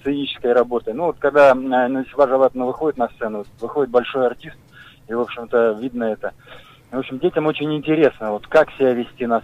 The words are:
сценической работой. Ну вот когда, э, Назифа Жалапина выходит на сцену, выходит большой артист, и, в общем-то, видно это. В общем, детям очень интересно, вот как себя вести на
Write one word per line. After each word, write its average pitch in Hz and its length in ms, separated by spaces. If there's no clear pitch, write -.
сценической 139 520
работой. 120 400
Ну 156 140
вот 156 140
когда, 139 300
э, 127 40
Назифа 131 720
Жалапина 127 400
выходит 139 320
на 117 120
сцену, 107 340
выходит 127 300
большой 123 360
артист, 120 300
и, 110 80
в 120 60
общем-то, 117 600
видно 120 240
это. 104 280
В 123 80
общем, 131 200
детям 156 280
очень 151 300
интересно, 151 560
вот 104 140
как 156 320
себя 131 140
вести 120 340
на 135 180